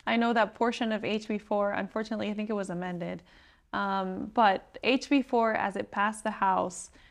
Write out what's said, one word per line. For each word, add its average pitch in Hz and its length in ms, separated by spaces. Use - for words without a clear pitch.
I 226 100
know 233 180
that 220 220
portion 233 360
of 214 120
H 214 240
B 208 100
four, 202 340
unfortunately, 208 580
I 208 40
think 214 160
it 220 40
was 196 160
amended, 175 520
um, 196 600
but 202 500
H 262 260
B 285 120
four, 226 320
as 202 220
it 208 160
passed 214 320
the 214 80
House, 185 580